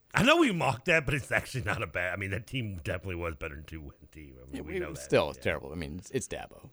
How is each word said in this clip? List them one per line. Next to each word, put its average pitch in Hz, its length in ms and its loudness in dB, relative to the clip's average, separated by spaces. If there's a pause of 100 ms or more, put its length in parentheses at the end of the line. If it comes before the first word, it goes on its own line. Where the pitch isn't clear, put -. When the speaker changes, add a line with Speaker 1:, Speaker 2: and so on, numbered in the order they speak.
(140)
Speaker 1:
I 156 120 6
know 302 140 10
we 311 120 8
mocked 135 360 0
that, 165 180 6
but 131 100 0
it's 131 160 -4
actually 113 320 0
not 92 220 -2
a - 20 -4
bad, 90 280 -2
I - 20 -4
mean, 98 160 -4
that - 160 -4
team 107 340 -6
definitely 92 320 -4
was 85 220 -4
better 78 180 -8
than 76 80 -12
two-win 76 300 -12 (180)
team. 73 320 -18
I 64 40 -20
mean, 67 100 -16
Speaker 2:
Yeah, - 60 -8
Speaker 1:
we 147 120 -10
Speaker 2:
we, 196 60 -2
Speaker 1:
know 156 140 -6
that. - 60 -10
Speaker 2:
still, 98 300 4
it's 67 80 -10
Speaker 1:
Yeah. - 60 -8
Speaker 2:
terrible. 69 260 -2
I 78 60 -8
mean, 78 220 -6
it's, - 120 -14
it's - 160 -4
Dabo. - 460 -10